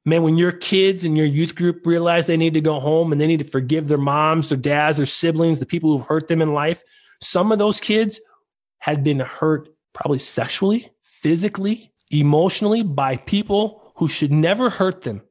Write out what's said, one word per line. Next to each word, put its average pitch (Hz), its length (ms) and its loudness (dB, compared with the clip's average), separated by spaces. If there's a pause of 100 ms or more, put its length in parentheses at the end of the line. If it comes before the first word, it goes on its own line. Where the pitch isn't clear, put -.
man, 165 180 2
when 160 140 4
your 175 160 2
kids 190 520 0
in 156 120 0
your 156 100 2
youth 156 280 0
group 175 320 -2
realize 170 400 2
they 165 100 2
need 160 180 2
to 156 60 2
go 151 200 0
home 160 320 2
and 143 80 0
they 156 60 2
need 165 120 2
to 143 60 -4
forgive 139 440 -2
their 147 100 2
moms, 151 500 2
their 143 100 0
dads, 143 400 0
their 139 80 0
siblings, 165 520 0
the 127 80 -6
people 160 300 0
who've 123 100 -6
hurt 156 220 -2
them 160 140 2
in 156 120 0
life, 151 280 -2 (380)
some 185 300 0
of 214 80 0
those 208 220 0
kids 214 400 -2 (580)
had 147 240 -2
been 139 180 0
hurt 151 480 -4 (260)
probably 143 240 -2
sexually, 196 720 -4 (120)
physically, 196 880 -4 (180)
emotionally 180 720 2
by 135 340 -2
people 208 800 -4
who 170 120 0
should 143 240 -2
never 185 380 2
hurt 185 320 -2
them. 104 280 -8